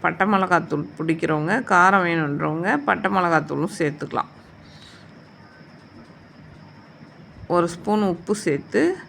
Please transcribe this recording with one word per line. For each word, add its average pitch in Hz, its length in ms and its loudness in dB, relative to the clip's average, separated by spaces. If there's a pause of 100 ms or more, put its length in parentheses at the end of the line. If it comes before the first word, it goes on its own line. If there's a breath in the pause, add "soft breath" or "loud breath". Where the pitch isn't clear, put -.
பட்டை 170 280 0
மிளகாத்தூள் 170 520 0 (120)
பிடிக்கிறவங்க, 160 580 -2 (180)
காரம் 185 360 6
வேணுன்றவங்க 156 600 -2 (180)
பட்டை 196 280 0
மிளகாத்தூளும் 151 640 0
சேர்த்துக்கலாம். - 540 -4 (3250 loud breath)
ஒரு 170 200 4
ஸ்பூன் 214 340 0
உப்பு 175 240 -4 (120)
சேர்த்து 147 360 0 (280)